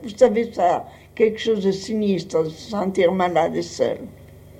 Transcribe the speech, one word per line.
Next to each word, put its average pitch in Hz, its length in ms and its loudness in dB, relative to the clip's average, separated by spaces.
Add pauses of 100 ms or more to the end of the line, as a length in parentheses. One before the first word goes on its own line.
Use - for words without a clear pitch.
Vous 208 140 -12
savez 226 340 4
ça, 175 360 0 (280)
quelque 220 240 2
chose 220 240 0
de 196 100 2
sinistre, 190 720 -2
de 160 40 -6
se - 220 -14
sentir 190 420 2
malade 170 420 0
et 170 80 -2
seule. - 360 -2 (600)